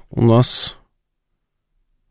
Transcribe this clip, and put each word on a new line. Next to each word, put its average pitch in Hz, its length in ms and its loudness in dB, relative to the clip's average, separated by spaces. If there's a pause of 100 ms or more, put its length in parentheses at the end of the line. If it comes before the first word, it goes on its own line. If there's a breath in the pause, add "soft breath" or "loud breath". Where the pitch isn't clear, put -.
У - 160 -2
нас - 540 0 (1300)